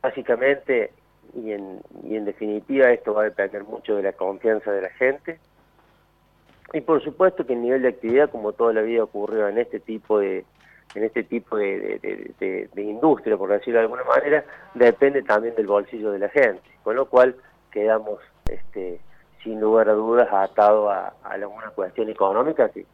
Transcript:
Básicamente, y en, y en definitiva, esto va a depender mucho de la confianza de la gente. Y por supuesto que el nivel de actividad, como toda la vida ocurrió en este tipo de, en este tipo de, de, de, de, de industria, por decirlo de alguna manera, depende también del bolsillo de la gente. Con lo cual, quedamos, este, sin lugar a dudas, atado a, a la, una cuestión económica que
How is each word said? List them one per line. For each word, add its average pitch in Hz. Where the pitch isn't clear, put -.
Básicamente, 131
y 110
en, 95
y 110
en 107
definitiva, 107
esto 113
va 107
a 107
depender 101
mucho 110
de 101
la 98
confianza 101
de 98
la 92
gente. 143
Y 156
por 156
supuesto 180
que 131
el 120
nivel 127
de 127
actividad, 123
como 107
toda 117
la 110
vida 113
ocurrió 104
en 101
este 117
tipo 110
de, 95
en 104
este 113
tipo 113
de, 98
de, 50
de, -
de, 95
de 101
industria, 107
por 95
decirlo 117
de 113
alguna 123
manera, 139
depende 127
también 113
del 113
bolsillo 104
de 101
la 101
gente. 113
Con 113
lo 131
cual, 127
quedamos, 107
este, 92
sin 110
lugar 110
a 107
dudas, 113
atado 104
a, 95
a 98
la, 101
una 107
cuestión 104
económica 110
que -